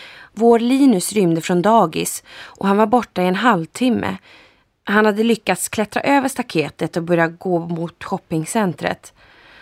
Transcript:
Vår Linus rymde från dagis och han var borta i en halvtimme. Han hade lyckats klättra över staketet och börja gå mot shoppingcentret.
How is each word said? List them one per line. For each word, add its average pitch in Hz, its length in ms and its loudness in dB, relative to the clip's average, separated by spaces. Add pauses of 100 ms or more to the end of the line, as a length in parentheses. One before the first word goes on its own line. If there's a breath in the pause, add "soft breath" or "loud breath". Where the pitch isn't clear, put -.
(320 loud breath)
Vår 233 260 4
Linus 240 540 2
rymde 170 280 2
från 175 220 0
dagis 175 600 0 (160)
och - 260 -10
han 196 100 2
var 220 100 4
borta 214 360 0
i 180 40 2
en 185 80 2
halvtimme. 202 840 0 (680 soft breath)
Han 214 220 2
hade 214 160 0
lyckats 226 460 0
klättra 220 320 -4
över 277 280 0
staketet 165 680 -6
och 170 60 -4
börja 170 260 0
gå 170 300 -4
mot 170 460 -8
shoppingcentret. 180 1120 -6 (480 loud breath)